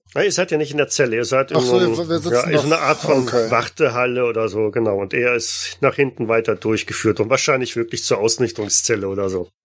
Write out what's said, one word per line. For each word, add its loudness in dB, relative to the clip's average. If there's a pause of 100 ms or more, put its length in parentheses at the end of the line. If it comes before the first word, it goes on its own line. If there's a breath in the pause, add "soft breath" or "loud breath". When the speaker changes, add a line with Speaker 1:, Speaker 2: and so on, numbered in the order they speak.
(160)
Speaker 1:
Ja, 2
ihr 0
seid 0
ja 0
nicht -4
in -6
der 0
Zelle, 0
ihr -2
seid 0
Speaker 2:
Ach 4
so, 4
Speaker 1:
in 2
Speaker 2:
wir, -4
wir 0
sitzen -2
Speaker 1:
ja, 4
in 2
so 2
Speaker 2:
noch 4
Speaker 1:
einer -6
Art 2
von 2
Speaker 2:
Okay. 0
Speaker 1:
Wartehalle 0
oder -2
so, -2
genau. 0
Und -4
er 0
ist -6
nach 2
hinten -2
weiter 0
durchgeführt -2
und -2
wahrscheinlich 0
wirklich -4
zur 0
Ausnüchterungszelle 0
oder -2
so. -4 (180)